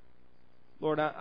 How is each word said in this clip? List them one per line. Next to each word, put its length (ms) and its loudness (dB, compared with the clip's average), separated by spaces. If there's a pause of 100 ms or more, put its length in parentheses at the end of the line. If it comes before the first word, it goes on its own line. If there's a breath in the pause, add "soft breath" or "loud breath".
(800)
Lord, 180 6
I, 220 6